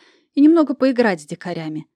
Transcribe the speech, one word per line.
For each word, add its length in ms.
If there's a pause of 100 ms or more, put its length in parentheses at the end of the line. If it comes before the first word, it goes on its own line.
(340)
и 60
немного 340
поиграть 480
с 40
дикарями. 680